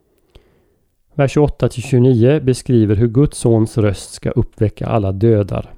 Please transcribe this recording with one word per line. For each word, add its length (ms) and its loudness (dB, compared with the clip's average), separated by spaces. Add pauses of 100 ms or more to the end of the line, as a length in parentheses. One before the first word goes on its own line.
(1160)
Vers 180 0
tjugoåtta 360 0
till 140 -10
tjugonio 580 2
beskriver 560 0
hur 120 2
Guds 300 0
sons 400 0
röst 340 -2
ska 180 -10
uppväcka 560 -4
alla 260 -2
dödar. 640 0